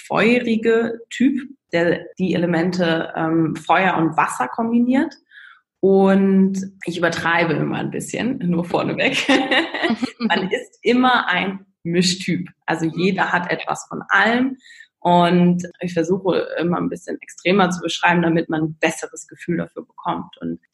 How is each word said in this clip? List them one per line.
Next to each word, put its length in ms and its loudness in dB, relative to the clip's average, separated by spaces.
feurige 960 0
Typ, 300 0
der 340 0
die 140 -2
Elemente, 840 0
ähm, 400 0
Feuer 420 2
und 200 0
Wasser 300 0
kombiniert. 680 0
Und 800 4
ich 120 -6
übertreibe 560 0
immer 240 -2
ein 140 -4
bisschen, 480 -4
nur 240 0
vorneweg. 640 -2
<laughs> 920 0
Man 300 -2
ist 320 -8
immer 460 2
ein 380 -4
Mischtyp. 640 0
Also 200 -2
jeder 460 0
hat 200 -2
etwas 380 -6
von 200 -10
allem. 480 2
Und 600 4
ich 100 -6
versuche 560 0
immer 200 0
ein 100 -2
bisschen 340 -10
extremer 480 0
zu 120 -6
beschreiben, 400 2
damit 260 0
man 140 -2
ein 180 -4
besseres 480 -4
Gefühl 300 -6
dafür 280 -10
bekommt. 540 -10
Und 220 -10